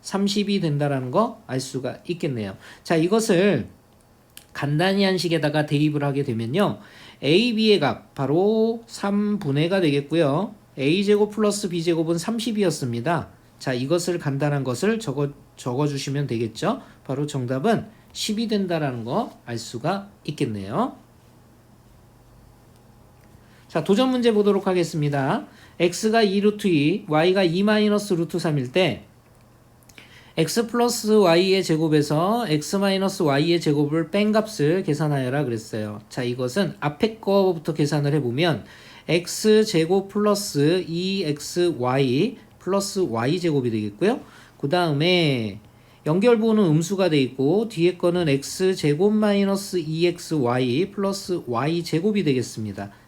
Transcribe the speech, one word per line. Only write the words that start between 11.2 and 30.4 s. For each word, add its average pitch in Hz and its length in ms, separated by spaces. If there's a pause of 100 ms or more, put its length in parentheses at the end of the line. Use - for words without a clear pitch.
플러스 208 380
B 170 140
제곱은 165 340
삼십이었습니다. 170 1120 (320)
자, 131 140
이것을 170 440
간단한 143 460
것을 185 340
적어, 143 300 (280)
적어주시면 139 680
되겠죠. 120 540 (240)
바로 143 220
정답은 135 580 (300)
십이 214 340
된다라는 165 560
거 180 400
알 120 140
수가 180 500 (160)
있겠네요. 131 720 (2750)
자, 165 160
도전 247 260
문제 240 220
보도록 202 340
하겠습니다. 165 800 (320)
X가 220 440
이 202 180
루트 208 280
이, 165 380
Y가 180 380
이 170 180
마이너스 208 520
루트 170 240
삼일 147 340
때 165 320 (1300)
X 165 280